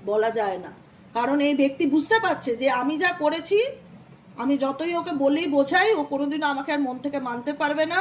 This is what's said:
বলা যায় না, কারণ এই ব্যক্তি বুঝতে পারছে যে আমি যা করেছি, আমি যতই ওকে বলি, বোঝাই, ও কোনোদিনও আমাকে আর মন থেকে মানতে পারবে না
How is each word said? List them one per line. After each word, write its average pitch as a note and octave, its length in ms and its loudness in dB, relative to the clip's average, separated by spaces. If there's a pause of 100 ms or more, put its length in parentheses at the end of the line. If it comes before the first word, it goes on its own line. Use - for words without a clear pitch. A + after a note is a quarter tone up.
বলা A3 200 2 (100)
যায় G3 260 -2
না, - 60 -16 (460)
কারণ C4 200 0 (100)
এই D4 140 2
ব্যক্তি C#4 220 2 (100)
বুঝতে D#4+ 320 4
পারছে D4 260 -2 (100)
যে C4+ 60 2 (140)
আমি C#4 120 -2 (100)
যা F4+ 80 2 (120)
করেছি, E4 360 2 (840)
আমি C#4 120 2 (100)
যতই D4 340 -4
ওকে E4+ 140 -6 (100)
বলি, C#4+ 200 2 (120)
বোঝাই, E4+ 340 4 (100)
ও - 20 -2 (120)
কোনোদিনও C#4+ 400 -2
আমাকে C#4 220 -4
আর D4 120 0
মন B3+ 180 -6
থেকে C#4+ 140 -4 (100)
মানতে A#3+ 220 -6 (100)
পারবে D4+ 320 0
না F4+ 80 2